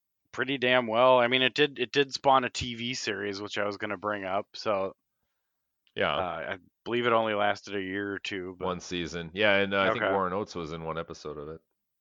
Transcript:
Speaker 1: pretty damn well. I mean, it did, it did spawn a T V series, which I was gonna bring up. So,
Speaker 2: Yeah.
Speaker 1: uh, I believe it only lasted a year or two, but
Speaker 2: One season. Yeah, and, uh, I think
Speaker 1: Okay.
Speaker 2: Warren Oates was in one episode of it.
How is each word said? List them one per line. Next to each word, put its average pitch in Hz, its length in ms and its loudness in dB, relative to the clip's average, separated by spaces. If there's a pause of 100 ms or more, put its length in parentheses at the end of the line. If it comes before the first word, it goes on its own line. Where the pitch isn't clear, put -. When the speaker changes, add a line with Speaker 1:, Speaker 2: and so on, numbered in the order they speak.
(300)
Speaker 1:
pretty 131 260 -4
damn 123 300 4
well. 123 320 8
I 120 80 6
mean, 131 160 4
it 127 100 4
did, 147 280 0
it 123 120 -2
did 139 220 2
spawn 131 300 4
a 120 40 0
T 123 280 -8
V 120 180 -6
series, 101 480 -4
which 104 160 -8
I 104 80 0
was 101 100 -4
gonna 104 220 -6
bring 101 260 -4
up. 95 300 -4
So, 98 400 -4 (1040)
Speaker 2:
Yeah. 87 180 0
Speaker 1:
uh, 82 300 -4 (100)
I - 20 -12 (280)
believe 120 220 -2
it 120 60 4
only 113 220 4
lasted 101 400 0
a 101 80 -2
year 98 320 -4
or 95 60 -6
two, 92 380 -8
but 90 80 -8
Speaker 2:
One 90 140 -2
season. 85 540 -6
Yeah, 101 220 4
and, 98 180 2
uh, 98 60 2
I 98 120 2
think 110 120 -2
Speaker 1:
Okay. 98 80 2
Speaker 2:
Warren 95 200 0
Oates 101 220 -4
was 82 180 -8
in 82 120 -10
one 80 120 -6
episode 80 400 -10
of 73 140 -12
it. 80 100 -16 (400)